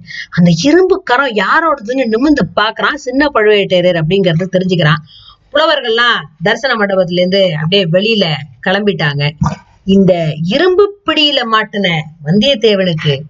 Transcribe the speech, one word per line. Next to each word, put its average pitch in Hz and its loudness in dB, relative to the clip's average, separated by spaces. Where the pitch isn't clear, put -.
அந்த 175 2
இரும்பு 359 2
கரம் 247 0
யாரோடதுன்னு 254 0
நிமிர்ந்து 240 0
பாக்குறான் 214 -2
சின்ன 269 0
பழுவேட்டரையர் 185 2
அப்படிங்கறத 175 0
தெரிஞ்சுக்கிறான். 180 0
புலவர்கள்லாம் 240 0
தரிசன 233 0
மண்டபத்துல 185 0
இருந்து 185 0
அப்படியே 175 0
வெளியில 196 0
கிளம்பிட்டாங்க. 160 -2
இந்த 180 2
இரும்பு 359 0
பிடியில 294 0
மாட்டின 208 -2
வந்தியத்தேவனுக்கு 190 0